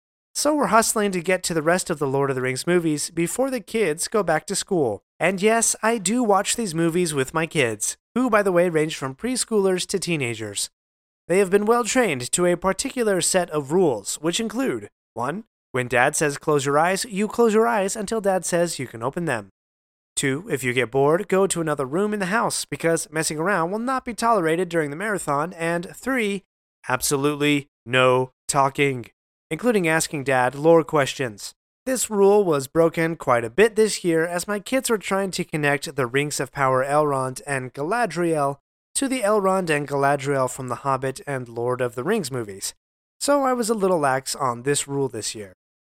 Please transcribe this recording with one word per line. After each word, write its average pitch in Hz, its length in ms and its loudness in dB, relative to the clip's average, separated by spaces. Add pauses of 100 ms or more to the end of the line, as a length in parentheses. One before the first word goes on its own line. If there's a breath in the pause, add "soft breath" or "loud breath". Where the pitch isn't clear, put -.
(360)
So 302 180 0
we're 277 140 2
hustling 208 460 2
to 185 100 -2
get 180 220 0
to 165 100 -2
the 156 80 0
rest 175 260 2
of 165 80 -2
the 147 80 -2
Lord 139 240 0
of 135 60 -2
the 127 80 -4
Rings 127 240 -4
movies 165 420 0
before 170 400 -2
the 254 120 -4
kids 175 460 -2
go 214 140 0
back 160 240 0
to 196 100 -6
school. 135 460 0 (180)
And 175 220 0
yes, 226 400 2
I 233 160 2
do 214 240 0
watch 208 340 2
these 196 200 -4
movies 165 400 0
with 131 180 -2
my 160 140 -2
kids, 120 500 -2 (160)
who, 254 160 0
by 208 140 4
the 196 80 0
way, 180 180 4
range 156 260 0
from 135 200 -6
preschoolers 202 720 0
to 202 100 -4
teenagers. 117 720 -4 (600)
They 180 100 4
have 196 100 2
been 202 160 4
well 240 180 4
trained 185 480 0
to 175 140 2
a 175 100 4
particular 190 640 0
set 175 300 0
of 151 240 -4
rules, 151 480 2
which 170 180 -2
include, 208 480 -4 (260)
one, 143 300 -6 (300)
when 127 160 -2
Dad 127 260 4
says 143 220 0
close 147 280 0
your 143 140 2
eyes, 185 240 0
you 202 240 -4
close 226 260 2
your 220 140 4
eyes 208 300 -2
until 220 240 -6
Dad 190 240 0
says 170 340 -2
you 127 80 -8
can 113 160 -12
open 151 220 -4
them. 110 240 -4 (640)
Two, 139 340 -2
if 127 140 -2
you 127 80 0
get 120 180 0
bored, 147 380 2
go 196 180 2
to 175 140 -2
another 147 240 -2
room 185 300 -2
in 208 80 -4
the 185 60 -4
house 202 360 -2
because 165 480 -2
messing 156 280 -4
around 175 320 0
will 214 80 -4
not 254 260 -4
be 240 80 -6
tolerated 180 560 2
during 160 200 0
the 143 60 -8
marathon. 170 560 -2
And 170 420 -4
three, 214 520 -2 (420)
absolutely 143 800 0 (180)
no 127 460 4 (160)
talking, 139 600 0 (440)
including 202 340 2
asking 160 380 0
Dad 127 320 2
lore 160 300 6
questions. 131 680 -2 (320)
This 254 240 -4
rule 202 360 6
was 139 240 0
broken 165 480 2
quite 120 260 2
a 113 60 -4
bit 208 260 4
this 214 260 2
year 165 240 2
as 175 220 -4
my 208 140 -4
kids 254 280 -2
were 226 80 2
trying 196 340 -2
to 170 120 -4
connect 147 500 -2
the 131 140 0
Rings 139 320 -2
of 139 140 -6
Power 131 320 2
Elrond 139 600 0
and 131 280 -6
Galadriel 160 840 -2 (360)
to 277 120 -2
the 254 140 -2
Elrond 190 480 2
and 147 180 0
Galadriel 139 600 0
from 127 200 -10
The 120 80 -6
Hobbit 131 500 -4
and 131 200 -6
Lord 120 340 -4
of 123 120 -2
the 127 100 -8
Rings 170 280 -2
movies. 104 420 -10 (460)
So 285 240 2
I 262 100 2
was 240 160 -2
a 233 60 2
little 185 240 2
lax 131 360 0
on 120 280 -2
this 143 240 0
rule 139 200 -2
this 113 280 -8
year. 98 180 -14 (460)